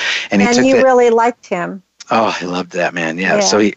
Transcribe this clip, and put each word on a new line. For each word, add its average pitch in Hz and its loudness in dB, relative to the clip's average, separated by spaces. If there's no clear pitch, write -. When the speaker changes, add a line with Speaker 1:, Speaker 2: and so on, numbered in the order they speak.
Speaker 1:
And 202 2
he 202 2
Speaker 2:
And 240 2
Speaker 1:
took 254 2
Speaker 2:
you 262 4
Speaker 1:
that 240 4
Speaker 2:
really 247 4
liked 233 0
him. 180 -8
Speaker 1:
Oh, 107 0
I 85 -10
loved 90 -8
that 85 -4
man. 82 -6
Yeah. 92 -2
Speaker 2:
Yeah. 208 2
Speaker 1:
So 107 2
he, 104 2